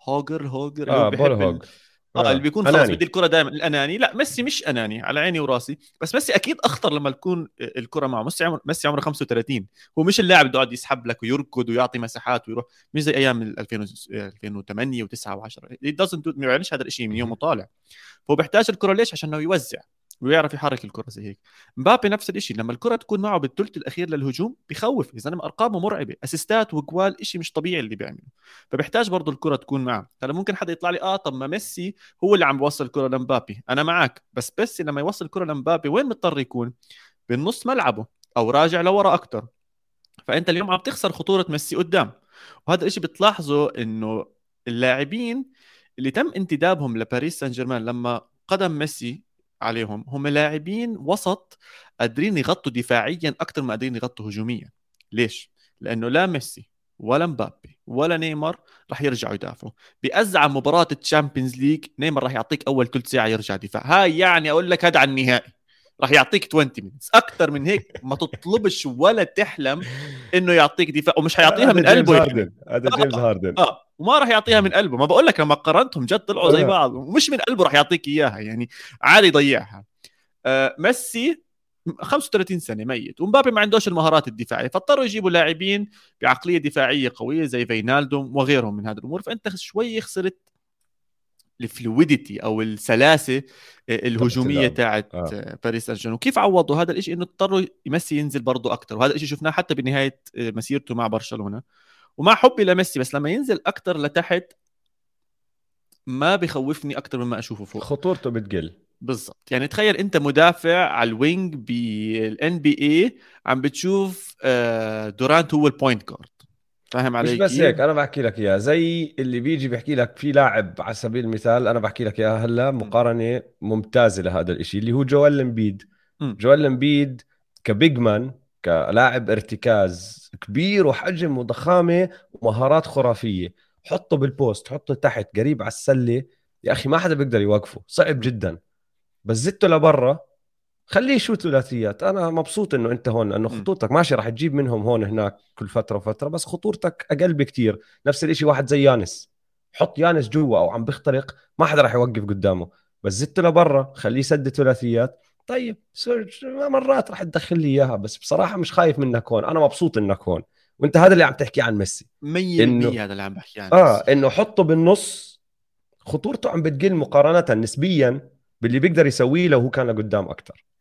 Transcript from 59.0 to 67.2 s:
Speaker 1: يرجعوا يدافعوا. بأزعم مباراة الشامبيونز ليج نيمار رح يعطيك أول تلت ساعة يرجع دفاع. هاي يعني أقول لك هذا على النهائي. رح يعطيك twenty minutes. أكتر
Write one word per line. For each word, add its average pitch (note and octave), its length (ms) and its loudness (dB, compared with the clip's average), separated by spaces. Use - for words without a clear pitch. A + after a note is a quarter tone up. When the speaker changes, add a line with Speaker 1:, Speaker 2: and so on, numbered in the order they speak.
Speaker 1:
يرجعوا A#2 320 -4
يدافعوا. - 380 -12
بأزعم E3+ 540 2
مباراة D3+ 360 2
الشامبيونز C#3 640 -2
ليج D3+ 280 0
نيمار D3+ 260 -2
رح B2+ 80 -4
يعطيك C3 340 -4
أول C3 200 2
تلت B2 200 -6
ساعة A#2 200 2
يرجع G#2+ 300 -2
دفاع. B2+ 460 2
هاي E3 160 2
يعني E3+ 320 4
أقول F3 200 2
لك F3 140 2
هذا D#3 160 6
على C3+ 100 4
النهائي. B2+ 420 2
رح C3 80 2
يعطيك D3+ 460 4
twenty C3+ 260 2
minutes. G2+ 320 -16
أكتر F3+ 360 4